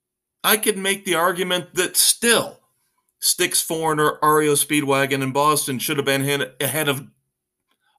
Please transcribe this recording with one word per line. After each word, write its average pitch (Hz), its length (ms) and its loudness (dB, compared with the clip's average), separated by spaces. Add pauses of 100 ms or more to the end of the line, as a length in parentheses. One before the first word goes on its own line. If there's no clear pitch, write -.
(440)
I 196 120 2
could 214 220 -2
make 196 260 -4
the 175 120 -2
argument 180 580 -2
that 170 240 -2
still - 640 0 (580)
Styx, - 420 -2
Foreigner, 156 600 0
R 151 220 4
E 151 60 2
O 147 40 4
Speedwagon, 139 720 0
and 131 100 -4
Boston 143 460 0
should 151 180 -4
have 135 80 -2
been 135 180 0
hin-, 139 280 -2 (100)
ahead 147 260 -2
of, 139 180 -4 (920)